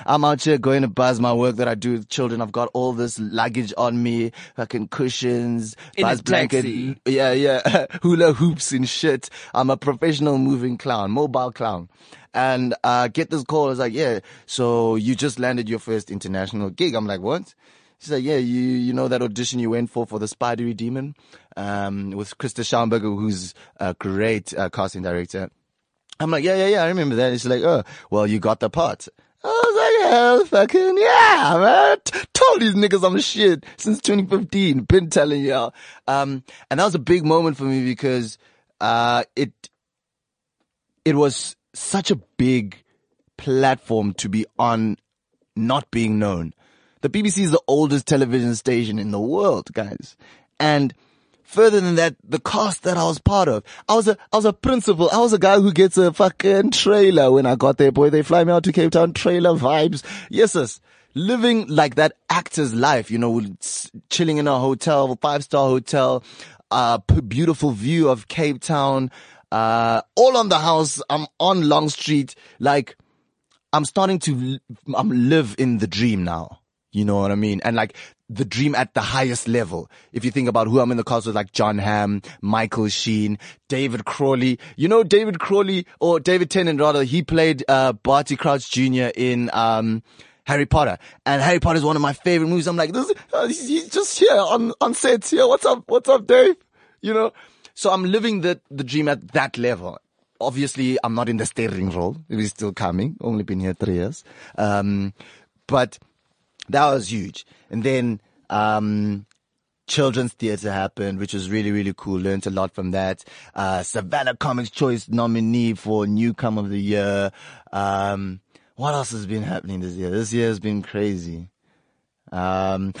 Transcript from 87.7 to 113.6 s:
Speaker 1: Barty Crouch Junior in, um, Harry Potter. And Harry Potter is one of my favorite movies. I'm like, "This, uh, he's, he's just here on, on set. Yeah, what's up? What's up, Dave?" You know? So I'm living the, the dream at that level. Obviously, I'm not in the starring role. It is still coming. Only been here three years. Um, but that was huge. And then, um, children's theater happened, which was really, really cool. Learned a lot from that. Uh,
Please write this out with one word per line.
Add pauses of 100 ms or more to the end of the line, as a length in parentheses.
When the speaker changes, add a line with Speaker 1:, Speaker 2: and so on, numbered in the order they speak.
Speaker 1:
Barty
Crouch
Junior
in,
um, (440)
Harry
Potter. (260)
And
Harry
Potter
is
one
of
my
favorite
movies.
I'm
like,
"This, (220)
uh,
he's,
he's
just
here
on,
on
set.
Yeah,
what's
up?
What's
up,
Dave?" (440)
You
know? (400)
So
I'm
living
the, (100)
the
dream
at
that
level. (440)
Obviously,
I'm
not
in
the
starring
role. (100)
It
is
still
coming.
Only
been
here
three
years. (360)
Um, (520)
but (720)
that
was
huge. (240)
And
then, (300)
um, (640)
children's
theater
happened,
which
was
really,
really
cool.
Learned
a
lot
from
that. (300)
Uh,